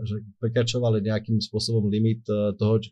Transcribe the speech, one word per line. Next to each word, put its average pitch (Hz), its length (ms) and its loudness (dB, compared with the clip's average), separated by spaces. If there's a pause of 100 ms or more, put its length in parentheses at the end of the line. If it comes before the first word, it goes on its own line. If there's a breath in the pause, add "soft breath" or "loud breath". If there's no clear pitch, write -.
že 104 160 -6 (160)
prekračovali 117 640 0
nejakým 107 400 0
spôsobom 107 480 0
limit, 113 400 2
eh, 104 240 0
toho, 107 240 2
č-, 104 120 -6